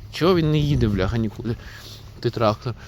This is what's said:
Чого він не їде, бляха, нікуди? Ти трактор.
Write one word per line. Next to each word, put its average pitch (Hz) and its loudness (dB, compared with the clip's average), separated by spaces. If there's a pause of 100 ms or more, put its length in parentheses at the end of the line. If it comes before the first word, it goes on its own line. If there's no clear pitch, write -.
(120)
Чого 180 4
він 156 2
не 151 2
їде, 143 2
бляха, 101 2
нікуди? 113 -4 (640)
Ти 120 0
трактор. 110 0 (140)